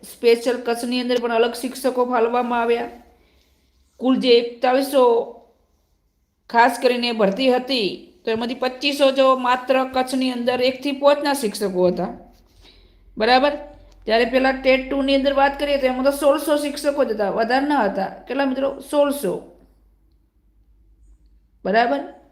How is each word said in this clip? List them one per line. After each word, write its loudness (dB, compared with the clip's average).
સ્પેશિયલ 2
કચ્છની -4
અંદર 0
પણ -2
અલગ 2
શિક્ષકો -4
ફાળવવામાં 0
આવ્યા. -2
કુલ 2
જે 4
એકતાલીસો 0
ખાસ 4
કરીને 0
ભરતી 2
હતી -2
તો -8
એમાંથી -4
પચીસો 0
જો 6
માત્ર 0
કચ્છની -2
અંદર -2
એકથી -4
પાંચના 4
શિક્ષકો -2
હતા, -4
બરાબર? 2
ત્યારે 2
પેલા 2
ટેટ 2
ટુની 0
અંદર 0
વાત 2
કરીએ 0
તો 0
એમાં 0
તો -2
સોળસો 2
શિક્ષકો -2
જ -4
હતા, -2
વધારે 0
ના 0
હતા. -6
કેટલા -2
મિત્રો? -2
સોળસો, 0
બરાબર? 0